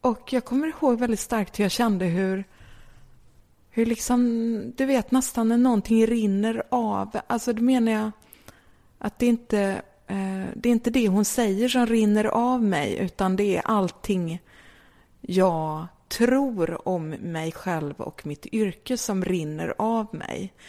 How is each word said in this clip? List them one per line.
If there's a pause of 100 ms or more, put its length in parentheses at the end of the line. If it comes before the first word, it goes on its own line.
Och
jag
kommer
ihåg
väldigt
starkt
hur
jag
kände
hur, (1300)
hur
liksom, (540)
du
vet,
nästan
när
någonting
rinner
av.
Alltså,
då
menar
jag (880)
att
det
inte, (240)
eh, (100)
det
är
inte
det
hon
säger
som
rinner
av
mig,
utan
det
är
allting (760)
jag (220)
tror
om
mig
själv
och
mitt
yrke
som
rinner
av
mig. (160)